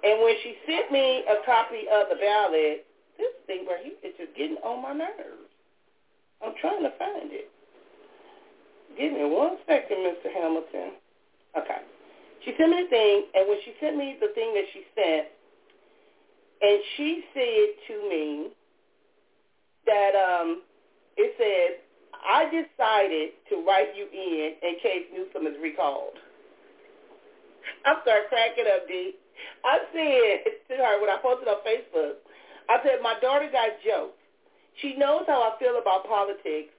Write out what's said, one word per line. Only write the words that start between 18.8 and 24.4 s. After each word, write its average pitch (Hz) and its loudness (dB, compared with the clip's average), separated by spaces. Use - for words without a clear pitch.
that, 202 4
um, 180 2
it - 2
says, 190 2
"I 269 2
decided 220 0
to 170 -2
write 196 4
you 202 -10
in, 160 -4